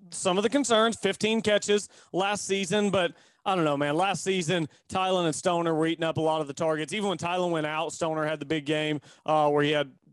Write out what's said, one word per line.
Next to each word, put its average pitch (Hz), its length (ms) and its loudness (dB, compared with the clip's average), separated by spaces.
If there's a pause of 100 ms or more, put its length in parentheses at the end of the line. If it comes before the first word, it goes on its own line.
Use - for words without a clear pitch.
(100)
some 185 280 0
of 208 40 2
the 214 80 2
concerns, 226 460 2
fifteen 214 440 0
catches 208 480 0 (240)
last 196 340 -2
season, 196 440 0
but 175 220 2 (320)
I 202 100 0
don't 170 120 2
know, 147 100 2
man. 147 180 0
Last 185 300 0
season, 180 460 0 (180)
Tylan 185 380 0
and 156 80 0
Stoner 170 400 0
were 160 120 2
eating 165 180 -2
up 160 120 -2
a 160 60 0
lot 156 180 2
of 151 60 -4
the 139 80 -10
targets. 156 400 -2
Even 208 160 -2
when 165 80 -2
Tylan 175 320 -2
went 160 160 0
out, 156 260 -4
Stoner 156 320 -2
had 151 160 -2
the 143 60 -8
big 151 180 -2
game, 151 380 0 (240)
uh, 151 240 4
where 147 120 4
he 147 100 2
had, 143 180 0 (220)